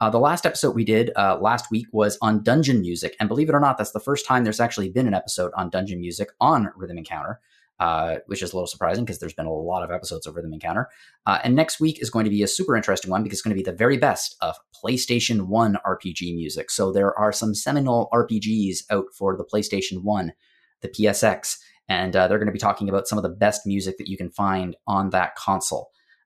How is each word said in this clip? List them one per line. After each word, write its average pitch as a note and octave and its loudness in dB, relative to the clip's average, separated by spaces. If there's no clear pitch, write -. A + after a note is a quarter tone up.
Uh, A2 2
the A#2 2
last D#3 2
episode - 0
we A2+ 2
did, A2 4
uh, G2 2
last A2+ 0
week A2+ -2
was G#2 2
on G#2+ 2
dungeon C3 4
music. F2 -4
And G#2+ 0
believe C#3 2
it D3 4
or C#3+ 6
not, C#3 4
that's G#2 -4
the G#2+ -4
first C#3 -2
time B2 4
there's G#2+ 0
actually G#2 0
been A#2+ 0
an G#2 2
episode F2+ -2
on F2+ -4
dungeon F#2 -4
music F2 -6
on E3 2
Rhythm F2+ -12
Encounter, D#2+ -10
uh, E2 0
which G2 -6
is F2 -8
a F#2 -6
little F2+ -4
surprising F#2+ -2
'cause F#2+ -8
there's E2 -10
been E2 -8
a D#2+ -4
lot E2+ -4
of E2+ -8
episodes F2 -8
of D#2 -12
Rhythm E2 -8
Encounter. F2 -4
Uh, G2 2
and B2 4
next D#3 2
week D#3 0
is A#2+ -6
going A2 2
to A2 2
be G#2 2
a G2 0
super D3+ 0
interesting F#2+ 0
one G2 0
because G2 -6
it's - -8
gonna G#2+ 0
be F#2+ -4
the F#2 -4
very A#2 4
best B2 0
of E2+ -2
PlayStation A#2+ 0
one G#2+ 2
R F#2+ 0
P F#2 -8
G F2 -6
music. D#2+ -6
So F#2+ 0
there G2 2
are G#2+ 2
some G#2+ -2
seminal C3 0
R A#2 4
P A2+ 0
Gs G2+ 0
out G2 0
for F#2+ -2
the G2 -6
PlayStation F#2+ -2
one, G2 -2
the - -8
P G#2 0
S G2+ 0
X, - 0
and, F#2 -2
uh, F#2 6
they're G#2 2
gonna G#2 0
be G2 -6
talking G2+ 0
about F#2+ 0
some G#2+ 0
of G#2+ -4
the F#2+ 0
best G#2 0
music G2 -2
that - -12
you F#2+ -8
can F#2 -8
find F#2+ -2
on G2 0
that F2+ 0
console. - -2